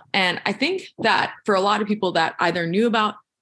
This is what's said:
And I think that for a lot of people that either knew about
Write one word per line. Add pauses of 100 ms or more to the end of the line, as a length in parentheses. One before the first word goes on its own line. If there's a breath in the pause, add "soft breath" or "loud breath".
(140)
And
I
think (120)
that (120)
for
a
lot
of
people
that
either
knew
about (260)